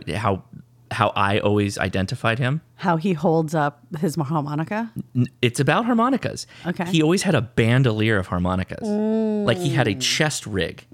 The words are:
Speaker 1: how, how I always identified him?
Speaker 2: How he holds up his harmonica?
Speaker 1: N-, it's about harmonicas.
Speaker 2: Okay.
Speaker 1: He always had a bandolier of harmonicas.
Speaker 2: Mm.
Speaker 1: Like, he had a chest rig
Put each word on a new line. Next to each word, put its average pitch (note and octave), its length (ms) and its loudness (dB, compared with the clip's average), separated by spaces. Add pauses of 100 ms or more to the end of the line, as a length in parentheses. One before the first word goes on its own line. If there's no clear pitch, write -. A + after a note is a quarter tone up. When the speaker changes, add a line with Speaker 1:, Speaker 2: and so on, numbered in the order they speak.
(140)
Speaker 1:
how, G2 280 -2 (500)
how G#2+ 240 2
I G2+ 240 2
always G#2 380 2
identified G2+ 600 -2
him? C#3 220 -2 (160)
Speaker 2:
How F3+ 200 0
he F3 160 0
holds D#3+ 420 0
up D3 260 -2 (180)
his D#3 160 -2
harmonica? D#3+ 760 -4 (260)
Speaker 1:
N-, B2 100 2 (160)
it's A#2 180 0
about D3+ 240 2
harmonicas. A3+ 640 0 (180)
Speaker 2:
Okay. - 220 -4
Speaker 1:
He E3 160 4
always F3 220 4
had F3+ 100 2
a B2 80 4
bandolier A2+ 760 4
of F2+ 100 -2
harmonicas. F#2 580 -2
Speaker 2:
Mm. G#3+ 580 0
Speaker 1:
Like, G3 140 2
he E3+ 120 0
had C3 180 2
a G3+ 80 0
chest - 500 -2
rig G2 480 -6